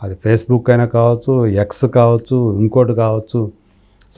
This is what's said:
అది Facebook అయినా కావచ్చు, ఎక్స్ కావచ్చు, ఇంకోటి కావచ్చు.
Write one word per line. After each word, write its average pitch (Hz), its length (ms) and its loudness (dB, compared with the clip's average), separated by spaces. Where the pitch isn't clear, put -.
అది 95 120 -10
Facebook 117 560 0
అయినా 120 140 4
కావచ్చు, 120 640 0
ఎక్స్ 101 380 -2
కావచ్చు, 117 720 0
ఇంకోటి 113 360 0
కావచ్చు. 110 580 -4